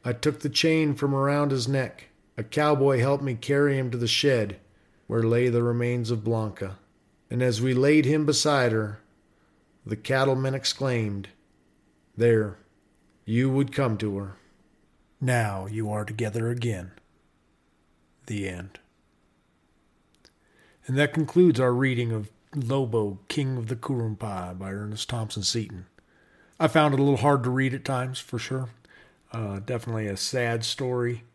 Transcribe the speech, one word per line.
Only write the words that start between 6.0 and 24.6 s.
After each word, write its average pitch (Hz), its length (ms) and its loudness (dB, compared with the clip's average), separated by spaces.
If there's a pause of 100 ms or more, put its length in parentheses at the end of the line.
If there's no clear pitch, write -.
of 110 140 -2
Blanca. 107 540 -4 (500)
And 123 140 -2
as 117 180 0
we 127 140 2
laid 143 320 6
him 151 200 2
beside 135 460 2
her, 107 280 -2 (840)
the 107 120 -6
cattleman 131 580 0
exclaimed, 113 760 -4 (880)
"There, 110 420 2 (680)
you 123 260 2
would 135 220 0
come 120 260 0
to 104 180 -4
her. 98 200 -10 (840)
Now 110 460 0
you 107 240 -4
are 104 140 -4
together 113 440 -4
again." 113 440 -4 (1300)
The 101 220 -6
end. 90 320 -12 (2000)
And 131 100 -2
that 147 160 2
concludes 160 480 4
our 123 140 4
reading 123 360 0
of 107 200 -4 (260)
Lobo, 117 720 -2
King 131 300 -2
of 113 100 -6
the 123 80 -4
Kurumpai 107 840 -6
by 95 140 -8